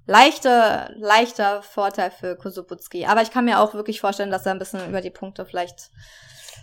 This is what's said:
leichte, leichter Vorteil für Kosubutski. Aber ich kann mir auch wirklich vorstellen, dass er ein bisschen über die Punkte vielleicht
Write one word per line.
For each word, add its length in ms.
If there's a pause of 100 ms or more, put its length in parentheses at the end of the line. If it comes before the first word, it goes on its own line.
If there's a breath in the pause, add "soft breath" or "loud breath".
leichte, 880
leichter 680
Vorteil 480
für 260
Kosubutski. 680
Aber 180
ich 80
kann 140
mir 160
auch 140
wirklich 260
vorstellen, 300
dass 160
er 60
ein 60
bisschen 300
über 140
die 80
Punkte 360
vielleicht 440 (720 loud breath)